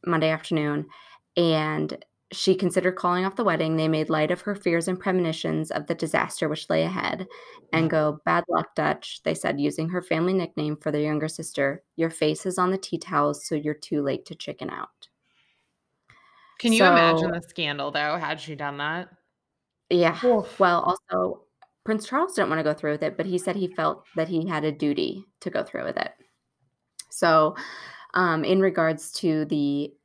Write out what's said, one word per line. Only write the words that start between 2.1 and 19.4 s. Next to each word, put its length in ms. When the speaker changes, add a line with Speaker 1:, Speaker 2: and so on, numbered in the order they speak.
Speaker 1:
she 240
considered 380
calling 300
off 120
the 80
wedding. 340
They 100
made 220
light 220
of 100
her 140
fears 320
and 120
premonitions 720
of 160
the 80
disaster 540
which 200
lay 140
ahead 440
and 140
Speaker 2:
Mm. 40
Speaker 1:
go, 360
"Bad 240
luck, 260
Dutch," 480
they 120
said, 240
using 300
her 120
family 320
nickname 420
for 160
their 100
younger 260
sister. 560
"Your 140
face 360
is 120
on 140
the 60
tea 200
towels, 500
so 80
you're 180
too 280
late 240
to 100
chicken 340
out." 380
Speaker 2:
Can 140
you 60
Speaker 1:
So 120
Speaker 2:
imagine 400
the 160
scandal, 440
though, 260
had 240
she 140
done 220
that? 320